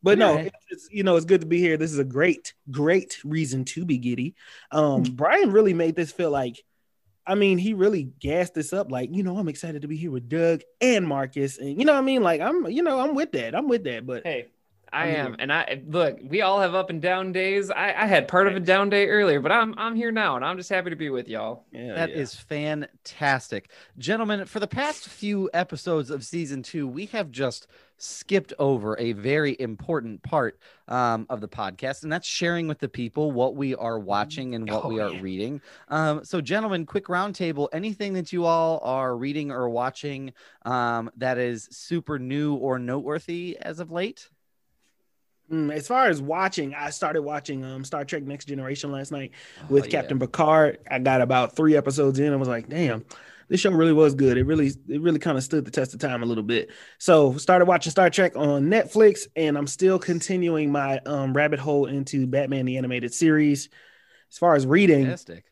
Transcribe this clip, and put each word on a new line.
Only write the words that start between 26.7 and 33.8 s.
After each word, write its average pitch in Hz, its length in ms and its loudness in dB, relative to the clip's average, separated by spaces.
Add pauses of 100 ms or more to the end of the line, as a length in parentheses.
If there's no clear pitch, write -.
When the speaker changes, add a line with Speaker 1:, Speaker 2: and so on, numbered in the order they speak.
Speaker 2:
we 151 180 -10
have 202 240 -8
just 123 360 -6 (340)
skipped - 580 -4
over 117 400 0
a 117 140 -2
very 135 460 -2
important 117 640 -6
part, 131 360 -2 (280)
um, 117 420 0
of 120 120 -6
the 101 80 -10
podcast, 107 560 -8
and 156 80 -6
that's 175 140 -6
sharing 170 420 -2
with 151 100 -6
the 135 100 -6
people 139 440 -4
what 127 240 0
we 135 180 -2
are 117 240 -6